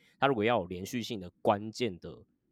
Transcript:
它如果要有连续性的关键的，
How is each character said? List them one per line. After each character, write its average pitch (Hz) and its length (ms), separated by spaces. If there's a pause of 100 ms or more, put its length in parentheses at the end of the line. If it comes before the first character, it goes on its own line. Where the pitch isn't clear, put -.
(200)
它 135 60
如 139 80
果 104 100
要 117 160
有 87 60
连 90 180
续 117 180
性 107 160
的 90 100 (140)
关 107 300
键 104 260
的， - 180 (360)